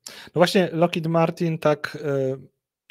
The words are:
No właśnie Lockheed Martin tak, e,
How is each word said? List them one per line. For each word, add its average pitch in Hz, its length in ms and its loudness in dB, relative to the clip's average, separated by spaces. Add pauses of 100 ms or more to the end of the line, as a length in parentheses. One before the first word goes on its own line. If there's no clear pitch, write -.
No - 260 -18
właśnie 175 380 2
Lockheed 170 360 0
Martin 165 520 0
tak, 151 460 0
e, 135 320 -2 (540)